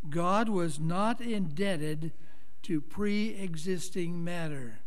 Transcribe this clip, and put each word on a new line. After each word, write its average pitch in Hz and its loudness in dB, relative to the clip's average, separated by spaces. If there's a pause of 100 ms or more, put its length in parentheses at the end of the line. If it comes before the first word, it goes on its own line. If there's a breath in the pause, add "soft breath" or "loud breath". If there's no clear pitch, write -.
God 180 2
was 170 2
not 190 2
indebted 165 0 (500 loud breath)
to 160 0
pre-existing 185 0
matter. 151 -2